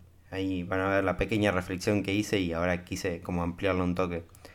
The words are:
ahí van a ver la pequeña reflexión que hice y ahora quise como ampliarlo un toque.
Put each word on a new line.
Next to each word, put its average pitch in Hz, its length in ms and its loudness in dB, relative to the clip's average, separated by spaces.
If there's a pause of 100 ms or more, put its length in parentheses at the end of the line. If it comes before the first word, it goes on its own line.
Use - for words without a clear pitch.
(320)
ahí 92 320 -2
van 95 180 -2
a 95 80 2
ver 98 140 4
la 90 140 0
pequeña 104 340 2
reflexión 92 520 0
que 98 100 -2
hice 104 260 2
y 85 140 0
ahora 90 320 0
quise 90 360 -4
como 87 220 -2
ampliarlo 92 400 0
un 90 120 2
toque. 87 300 -2 (300)